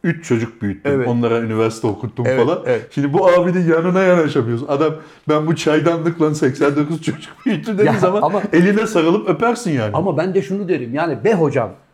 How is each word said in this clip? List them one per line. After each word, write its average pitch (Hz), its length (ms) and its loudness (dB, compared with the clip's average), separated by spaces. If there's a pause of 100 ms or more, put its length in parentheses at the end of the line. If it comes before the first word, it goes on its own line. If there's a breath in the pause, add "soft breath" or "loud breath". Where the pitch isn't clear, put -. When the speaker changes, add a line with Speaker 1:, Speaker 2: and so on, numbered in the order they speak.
Speaker 1:
üç 165 200 -2
çocuk 113 380 -2
büyüttüm, 104 320 -4
Speaker 2:
Evet. 127 140 0
Speaker 1:
onlara 117 320 0
üniversite 110 460 -2
okuttum." 117 420 -4
Speaker 2:
Evet, 127 180 2
Speaker 1:
falan. 175 200 0
Speaker 2:
evet. 117 280 -2
Speaker 1:
Şimdi 143 180 -2
bu 190 160 4
abinin 180 440 2
yanına 175 300 2
yanaşamıyorsun. 147 680 2
Adam, 151 240 2 (360 loud breath)
"Ben 151 180 2
bu 165 100 0
çaydanlıkla 160 800 0
seksen 143 420 0
dokuz 151 260 -2
çocuk - 440 -8
büyüttüm." 202 320 -2
dediği 214 80 4
Speaker 2:
Ya 233 120 2
Speaker 1:
zaman 185 240 2
Speaker 2:
ama 175 200 0 (100)
Speaker 1:
eline 202 340 4
sarılıp 190 420 0
öpersin 220 420 -2
yani. 113 260 0
Speaker 2:
Ama 160 200 -2
ben 175 180 -4
de 190 80 0
şunu 190 260 -6
derim, 123 260 -4
yani 143 300 -4
be 220 100 4
hocam 135 360 0 (240)